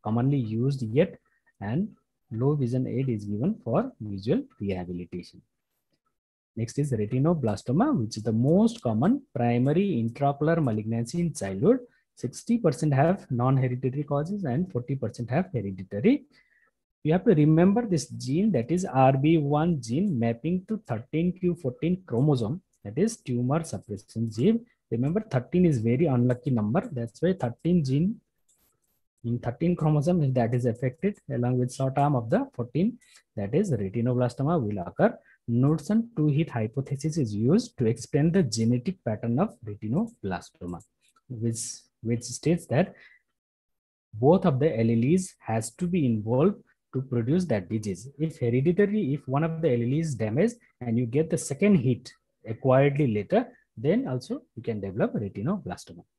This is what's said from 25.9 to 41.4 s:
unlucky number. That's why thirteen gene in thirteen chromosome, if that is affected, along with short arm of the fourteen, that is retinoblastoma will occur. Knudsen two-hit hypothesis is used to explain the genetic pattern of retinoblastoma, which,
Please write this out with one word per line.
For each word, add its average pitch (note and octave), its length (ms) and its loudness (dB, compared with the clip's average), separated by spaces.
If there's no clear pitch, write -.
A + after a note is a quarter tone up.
unlucky B2 440 2
number. A#2 400 0
That's A#2 300 -10
why F#3 140 2
thirteen D#3+ 500 0
gene D#3 340 0
in A#2 180 -2
thirteen E3 320 0
chromosome, D#3 500 2
if C3 80 0
that A#2+ 200 2
is B2 180 0
affected, C3+ 460 -4
along B2 220 0
with B2+ 160 -2
short C3+ 240 -2
arm C#3+ 220 2
of A2+ 100 -8
the G3+ 100 2
fourteen, E3 440 -2
that G2+ 180 -6
is F#3+ 180 2
retinoblastoma A#2+ 840 0
will G#2 220 -4
occur. G3+ 260 2
Knudsen D#3 680 2
two-hit D3+ 340 2
hypothesis C3+ 720 -4
is G#2 100 -4
used C#3+ 440 0
to B2 80 2
explain D3 460 0
the F#3+ 100 2
genetic A#2+ 640 0
pattern A#2 340 -2
of G#3 120 0
retinoblastoma, G#2 1160 -6
which, A#2 340 -4